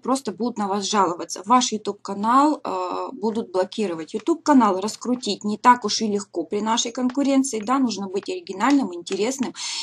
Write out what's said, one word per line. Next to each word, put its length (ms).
просто 320
будут 260
на 100
вас 160
жаловаться. 600
Ваш 280
YouTube-канал, 920
э, 500
будут 400
блокировать. 640
YouTube-канал 640
раскрутить 640
не 160
так 260
уж 180
и 60
легко 360
при 160
нашей 320
конкуренции, 680
да, 200
нужно 280
быть 220
оригинальным, 640
интересным, 600